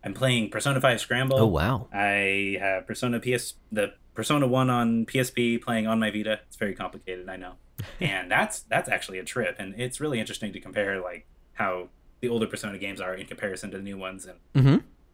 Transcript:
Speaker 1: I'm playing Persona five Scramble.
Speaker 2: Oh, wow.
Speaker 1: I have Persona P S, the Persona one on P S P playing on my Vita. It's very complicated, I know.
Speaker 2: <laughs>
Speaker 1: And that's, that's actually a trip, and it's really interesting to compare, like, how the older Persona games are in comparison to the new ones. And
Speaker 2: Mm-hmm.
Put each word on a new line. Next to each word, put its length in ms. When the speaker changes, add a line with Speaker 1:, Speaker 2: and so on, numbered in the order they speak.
Speaker 1:
I'm 100
playing 360
Persona 300
five 200
Scramble. 380
Speaker 2:
Oh, 80
wow. 460
Speaker 1:
I 680
have 260
Persona 320
P 160
S, 200
the 220
Persona 320
one 240
on 360
P 120
S 120
P 280
playing 300
on 100
my 140
Vita. 340
It's 100
very 180
complicated, 540
I 80
know. 180
Speaker 2:
<laughs> 240
Speaker 1:
And 300
that's, 300
that's 280
actually 300
a 60
trip, 340
and 220
it's 200
really 200
interesting 320
to 80
compare, 420
like, 240
how 340
the 80
older 180
Persona 320
games 220
are 140
in 120
comparison 460
to 60
the 40
new 160
ones. 280
And 120
Speaker 2:
Mm-hmm. 320